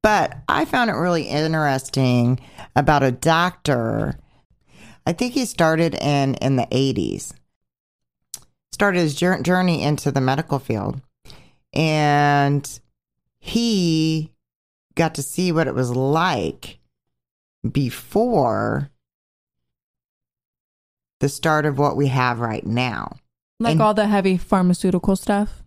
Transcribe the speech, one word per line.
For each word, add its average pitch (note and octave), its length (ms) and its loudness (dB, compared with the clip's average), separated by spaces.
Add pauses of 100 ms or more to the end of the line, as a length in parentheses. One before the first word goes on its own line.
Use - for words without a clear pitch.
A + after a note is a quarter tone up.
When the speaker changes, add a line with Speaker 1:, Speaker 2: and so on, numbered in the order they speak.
Speaker 1:
But G#3 340 2 (140)
I - 160 2
found A#3+ 240 0
it - 40 -6
really E3+ 280 0
interesting C3+ 1160 0 (360)
about C#3+ 260 4
a C3 80 2
doctor. B2 1080 -2 (880)
I F3 80 -2
think B3 180 -4
he B3+ 140 -2
started D#3+ 480 2
in, C#3 400 0
in C3+ 220 0
the A#2+ 140 0
eighties. B2 640 -2 (1400)
Started G3+ 280 0
his D#3 160 0
jour-, F3+ 260 0
journey F3+ 420 2
into C#3+ 280 0
the C#3 100 0
medical C3+ 380 0
field. A#2 420 -6 (720)
And D3 960 2 (720)
he E3 920 0 (640)
got E3 180 0
to D3 80 -6
see F3+ 300 -2
what D#3 160 2
it B2+ 80 -4
was B2+ 160 -2
like C3+ 880 -2 (880)
before C3+ 1200 0 (2250)
the C#3+ 80 2
start D3+ 380 0
of C#3 120 -2
what C#3+ 180 0
we C#3+ 120 2
have B2+ 320 0
right A2+ 260 -4
now. A2+ 500 -4 (440)
Speaker 2:
Like A3+ 120 0
Speaker 1:
And D#3+ 100 4
Speaker 2:
all G#3+ 120 4
the G#3 140 2
heavy G3 280 2
pharmaceutical F#3 800 2
stuff? G3+ 500 -2